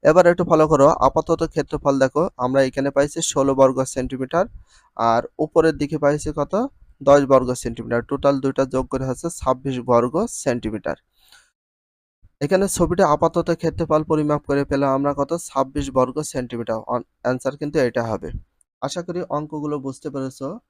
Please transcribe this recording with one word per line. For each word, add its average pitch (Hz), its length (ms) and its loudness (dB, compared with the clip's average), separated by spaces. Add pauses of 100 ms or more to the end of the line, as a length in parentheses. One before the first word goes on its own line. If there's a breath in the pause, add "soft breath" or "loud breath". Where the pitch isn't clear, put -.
এবার 165 280 6
একটু 170 180 0
ফলো 156 220 6
করো, 139 140 6 (200)
আপাতত 160 340 0 (140)
ক্ষেত্রফল 143 480 -2
দেখো, 131 200 2 (220)
আমরা 131 240 2
এখানে 139 280 -4
পাইছি 143 220 0 (140)
ষোলো 139 280 0
বর্গ 131 180 6 (160)
সেন্টিমিটার, 131 500 -4 (520 soft breath)
আর 117 260 2 (220)
উপরের 160 360 2
দিকে 147 220 -4
পাইছি 147 260 0 (100)
কত? 147 160 -4 (540)
দশ 143 120 10 (120)
বর্গ 123 160 4 (140)
সেন্টিমিটার। 117 480 -4
টোটাল 139 240 2 (100)
দুইটা 135 180 0 (120)
যোগ 131 180 -2
করে 131 180 -4
হচ্ছে 147 180 -6 (100)
ছাব্বিশ 131 380 -2 (140)
বর্গ 120 240 2 (280)
সেন্টিমিটার। 110 560 -4 (1400 soft breath)
এখানে 190 260 2 (100)
ছবিটা 175 280 2 (100)
আপাতত 165 340 0 (120)
ক্ষেত্রফল 156 500 0
পরিমাপ 147 380 0
করে 143 220 0
পেলাম 139 280 0
আমরা 143 220 0
কত? 139 100 -2 (180)
ছাব্বিশ 135 380 -2 (100)
বর্গ 127 200 2 (160)
সেন্টিমিটার। 117 460 -6 (140)
অন-, 123 140 -4 (160)
অ্যান্সার 127 380 -2
কিন্তু 151 160 -4 (120)
এটা 117 220 -2
হবে। 92 180 -6 (540)
আশা 143 240 -6
করি 180 140 -6 (160)
অঙ্কগুলো 151 400 -6 (100)
বুঝতে 135 280 -10
পেরেছো। 135 340 -8 (220)